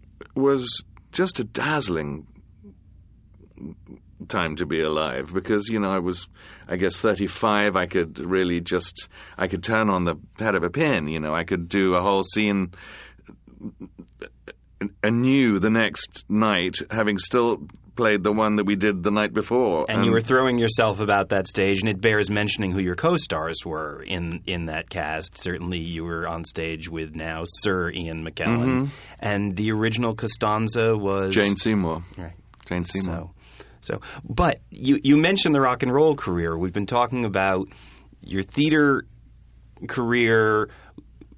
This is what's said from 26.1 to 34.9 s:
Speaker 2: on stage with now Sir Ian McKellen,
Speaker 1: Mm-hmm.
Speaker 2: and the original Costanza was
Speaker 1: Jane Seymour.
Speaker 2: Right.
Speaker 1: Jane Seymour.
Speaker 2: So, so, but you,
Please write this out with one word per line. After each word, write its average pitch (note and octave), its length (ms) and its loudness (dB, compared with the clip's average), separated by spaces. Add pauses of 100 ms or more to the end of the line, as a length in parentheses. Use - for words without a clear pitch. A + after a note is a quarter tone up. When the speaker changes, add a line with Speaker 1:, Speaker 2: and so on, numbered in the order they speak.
Speaker 2:
on E2 160 -6
stage E2 460 -8
with D#2+ 240 -8
now D#2+ 320 -8
Sir F2+ 440 0
Ian E2 320 -8
McKellen, A2+ 440 -2
Speaker 1:
Mm-hmm. C3 180 0 (360)
Speaker 2:
and G2+ 360 -2
the A2 160 0
original A2+ 420 0
Costanza A2 840 0
was G2 380 0
Speaker 1:
Jane G2+ 220 4
Seymour. F2+ 460 0 (160)
Speaker 2:
Right. E2+ 160 -12 (320)
Speaker 1:
Jane F2+ 180 -4
Seymour. F2+ 320 -4
Speaker 2:
So, E2+ 140 -10 (500)
so, - 200 -6 (280)
but D3 320 2 (100)
you, C#3+ 320 2